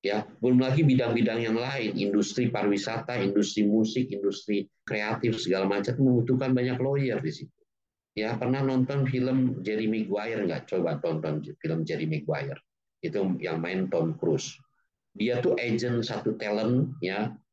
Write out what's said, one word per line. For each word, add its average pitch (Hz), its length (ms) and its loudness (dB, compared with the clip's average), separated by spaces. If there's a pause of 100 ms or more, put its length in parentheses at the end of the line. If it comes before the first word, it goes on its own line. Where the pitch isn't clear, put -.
Ya, 104 160 0
belum 127 400 4
lagi 135 240 4
bidang-bidang 117 560 4
yang 113 160 0
lain, 123 400 -2
industri 104 560 0
pariwisata, 104 720 -2
industri 104 400 2
musik, 110 480 2
industri 101 560 -2 (160)
kreatif 107 560 -2
segala 95 240 2
macam 101 320 0
membutuhkan 131 560 4
banyak 123 240 2
lawyer 135 480 0
di 156 80 -4
situ. - 280 -16 (520)
Ya, 110 240 -4
pernah 131 240 0
nonton 135 480 2
film 127 560 0
Jerry 107 240 0
Maguire 107 560 -2
nggak? - 240 -4
Coba 82 320 -2
tonton 78 400 -2 (160)
film 80 320 -4
Jerry 80 160 -4
Maguire. 71 560 -4 (400)
Itu 95 400 -2
yang 82 240 -4
main 92 240 -2
Tom 82 320 0
Cruise. - 400 -2 (560)
Dia 120 240 0
tuh - 160 2
agent 120 480 -2
satu 110 320 -4
talent 110 640 0
ya 101 320 -2 (200)